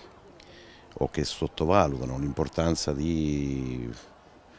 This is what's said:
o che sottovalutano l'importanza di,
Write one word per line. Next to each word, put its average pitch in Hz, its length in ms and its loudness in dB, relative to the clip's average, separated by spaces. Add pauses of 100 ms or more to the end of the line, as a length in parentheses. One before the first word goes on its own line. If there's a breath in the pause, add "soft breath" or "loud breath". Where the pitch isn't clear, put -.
(1000 loud breath)
o - 100 2
che 76 140 -2
sottovalutano 76 960 2
l'importanza 76 720 0
di, 69 960 -2 (680 loud breath)